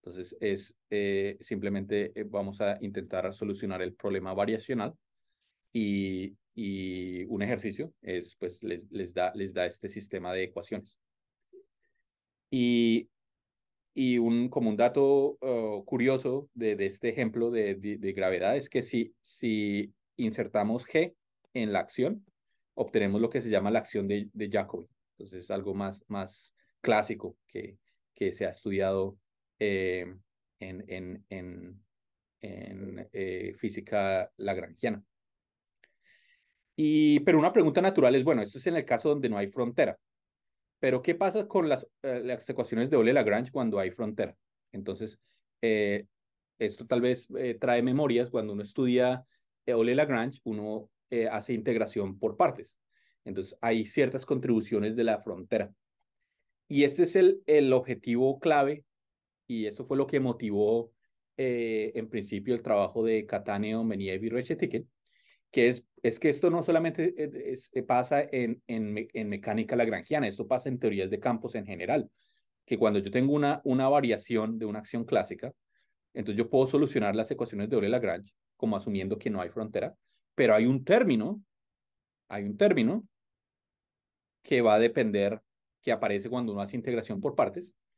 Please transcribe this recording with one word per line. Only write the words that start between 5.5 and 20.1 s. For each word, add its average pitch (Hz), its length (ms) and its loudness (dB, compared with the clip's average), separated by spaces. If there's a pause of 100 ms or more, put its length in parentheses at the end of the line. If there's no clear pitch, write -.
y, 101 640 -2 (200)
y 92 720 -6
un 104 180 -4
ejercicio 120 580 -6
es, 87 360 -8
pues, 90 260 -10
les, 87 260 -6
les 90 240 -8
da, 92 220 0
les 95 180 -6
da 90 140 -2
este 95 220 -10
sistema 92 440 -8
de 92 120 -2
ecuaciones. - 520 -10 (1600)
Y, 117 560 2 (840)
y 127 240 2
un, 117 320 2
como 123 200 0
un 107 60 -2
dato, 139 680 4
eh, 113 440 -4
curioso 131 680 0
de, 110 220 -2
de 98 100 -2
este 101 220 -4
ejemplo 117 420 -2
de, 104 260 0
de, 101 220 -6
de 98 140 -4
gravedad 92 460 0
es 135 100 -6
que 127 140 -2
si, - 400 -4
si 104 720 -4 (240)